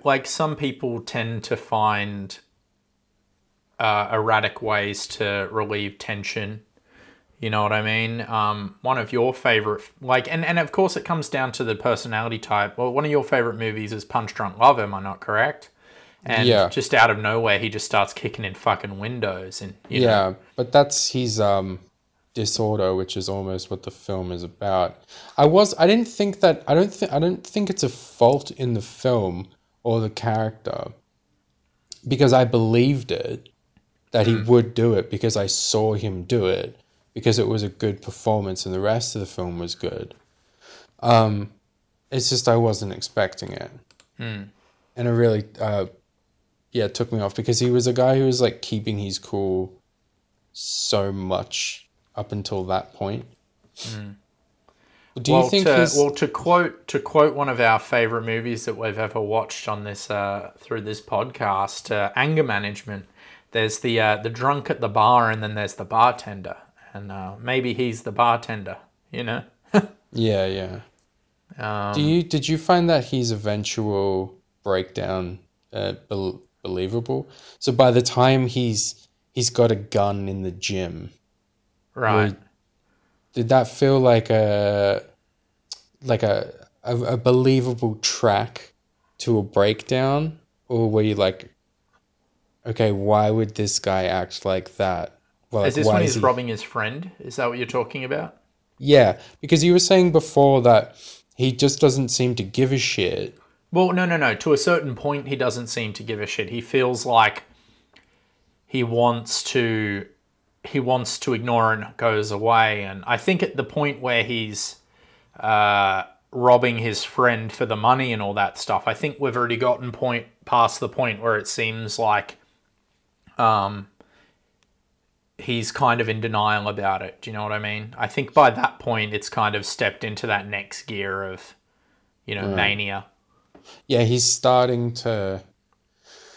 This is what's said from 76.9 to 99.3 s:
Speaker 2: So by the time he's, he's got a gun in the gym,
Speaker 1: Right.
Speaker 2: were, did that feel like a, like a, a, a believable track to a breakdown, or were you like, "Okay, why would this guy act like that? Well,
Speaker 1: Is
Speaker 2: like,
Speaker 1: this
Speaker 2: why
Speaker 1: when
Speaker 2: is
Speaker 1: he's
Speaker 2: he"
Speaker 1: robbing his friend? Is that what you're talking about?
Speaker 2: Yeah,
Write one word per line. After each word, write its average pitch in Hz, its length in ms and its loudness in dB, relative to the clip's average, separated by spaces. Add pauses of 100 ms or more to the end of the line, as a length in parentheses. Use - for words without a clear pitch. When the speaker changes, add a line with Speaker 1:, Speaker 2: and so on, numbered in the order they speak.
Speaker 2:
So - 140 -2
by 127 180 6
the 123 120 4
time 127 460 4
he's, 120 600 -4 (240)
he's 120 180 -2
got 117 200 4
a 110 60 0
gun 101 520 -2
in 98 140 -6
the 92 80 -6
gym, 90 600 -6 (840)
Speaker 1:
Right. 104 380 2
Speaker 2:
were, 95 40 -12 (960)
did 117 160 -2
that 127 180 6
feel 135 320 2
like 120 320 4
a, 104 720 2 (1040)
like 120 180 0
a, 104 320 -2 (300)
a, 120 180 -4
a 120 140 -2
believable 123 800 2
track - 760 -2 (460)
to 117 200 0
a 104 40 0
breakdown, 131 960 0 (300)
or 113 200 2
were 107 140 2
you 107 140 0
like, 95 360 -2 (1120)
"Okay, 110 280 2
why 104 380 2
would 110 260 0
this 101 240 -2
guy 95 240 0
act 90 400 -4
like 95 320 -2
that? 90 420 -4 (320)
Well, 104 140 0
Speaker 1:
Is 107 120 2
Speaker 2:
like, 151 40 0
Speaker 1:
this 143 80 4
Speaker 2:
why 107 60 4
Speaker 1:
when 180 80 4
Speaker 2:
is 139 120 0
Speaker 1:
he's 113 60 -2
Speaker 2:
he" 101 40 0
Speaker 1:
robbing 123 240 2
his 107 140 -6
friend? 131 560 -6
Is 127 180 -14
that 123 120 0
what 120 100 -6
you're 123 80 -4
talking 127 380 -4
about? 147 320 -6 (420)
Speaker 2:
Yeah, 131 400 6 (220)